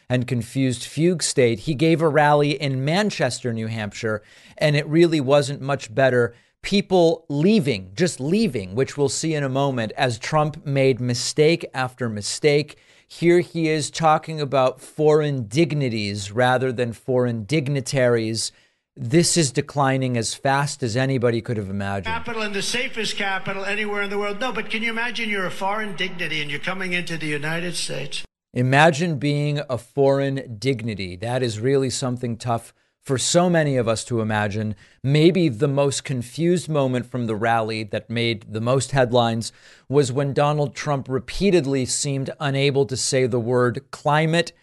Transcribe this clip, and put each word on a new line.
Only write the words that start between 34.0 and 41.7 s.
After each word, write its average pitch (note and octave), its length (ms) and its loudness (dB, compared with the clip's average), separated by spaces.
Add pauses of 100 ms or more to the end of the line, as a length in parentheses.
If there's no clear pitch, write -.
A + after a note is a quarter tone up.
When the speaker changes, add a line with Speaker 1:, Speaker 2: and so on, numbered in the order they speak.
Speaker 1:
to A#2 140 -2
imagine. G#2+ 540 -2 (300)
Maybe D#3+ 440 4
the A#2+ 200 -2
most C#3 340 0
confused D3 640 -2
moment C3 380 0
from B2 200 -4
the A2 100 -2
rally A2+ 480 0
that G#2 260 -8
made A#2 420 -2
the G#2+ 80 -4
most B2 300 0
headlines A#2 600 2 (360)
was C3+ 220 2
when C#3 220 -2
Donald D3 420 0
Trump C#3 340 -4
repeatedly C#3 800 2